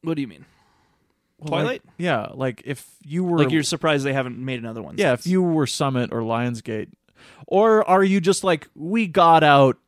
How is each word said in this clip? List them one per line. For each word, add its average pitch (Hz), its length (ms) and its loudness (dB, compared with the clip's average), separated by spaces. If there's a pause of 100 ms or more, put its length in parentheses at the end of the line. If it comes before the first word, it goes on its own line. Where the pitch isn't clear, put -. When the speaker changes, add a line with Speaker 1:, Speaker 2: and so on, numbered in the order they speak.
Speaker 1:
What 160 140 -6
do 143 60 -6
you 131 60 -8
mean? 76 180 -20 (920)
Speaker 2:
Well, 156 100 -14
Speaker 1:
Twilight? 202 360 -4
Speaker 2:
like, - 120 -20
yeah, 151 360 -4
like, 127 320 -6
if 139 200 -10 (200)
you 160 180 -4
were 170 160 0
Speaker 1:
Like, 147 120 4
you're 156 120 0
surprised 151 420 -2
they 139 80 -4
haven't 127 240 -6
made 127 220 -8
another 113 220 -12
one - 160 -14
Speaker 2:
Yeah, 190 180 2
Speaker 1:
since. - 100 -10
Speaker 2:
if 175 60 -2
you 185 100 2
were 160 260 0
Summit 131 440 -4
or 117 100 -4
Lionsgate. 113 680 -6 (580)
Or 220 400 2
are 185 160 4
you 196 180 2
just 180 240 0
like, 170 300 -2
"We 202 320 -4
got 165 360 6
out"? 139 340 6 (100)